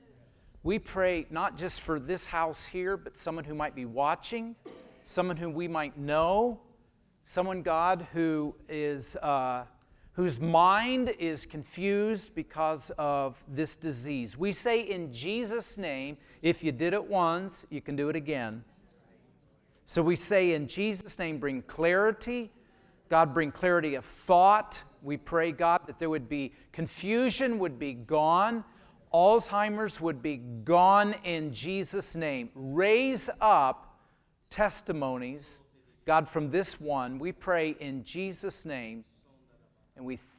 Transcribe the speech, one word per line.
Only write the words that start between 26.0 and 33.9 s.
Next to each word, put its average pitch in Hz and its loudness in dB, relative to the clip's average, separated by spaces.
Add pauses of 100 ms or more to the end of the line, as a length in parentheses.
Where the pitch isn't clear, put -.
would 147 -2
be 139 -6 (220)
confusion 226 -2
would 147 -4
be 143 -6
gone. 160 2 (460)
Alzheimer's 208 4
would 160 -2
be 147 -4
gone 175 4
in 160 -4
Jesus' 180 -6
name. 139 -4
Raise 196 2 (140)
up 160 4 (540)